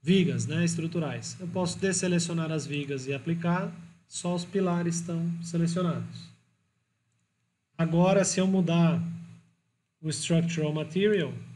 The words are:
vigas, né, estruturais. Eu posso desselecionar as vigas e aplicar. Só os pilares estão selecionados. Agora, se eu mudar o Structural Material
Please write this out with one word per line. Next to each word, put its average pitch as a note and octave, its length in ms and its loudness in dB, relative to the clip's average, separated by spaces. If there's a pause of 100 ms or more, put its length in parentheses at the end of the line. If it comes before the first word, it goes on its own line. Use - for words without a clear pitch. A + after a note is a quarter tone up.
vigas, C#3 420 4
né, D#3+ 180 0
estruturais. D#3+ 760 -4
Eu F#3 80 -10
posso F3 320 -2
desselecionar E3+ 720 0
as D3 160 -4
vigas C#3+ 400 -6
e C#3 80 -2
aplicar. E3+ 580 -2 (340)
Só - 280 -4
os F3 100 -4
pilares F3 520 0
estão E3+ 300 -4 (140)
selecionados. E3+ 880 -2 (1500)
Agora, F3 480 4
se - 160 0
eu F#3+ 60 4
mudar E3+ 560 4 (1000)
o D#3 100 -6
Structural D#3+ 640 0
Material D#3 600 0 (220)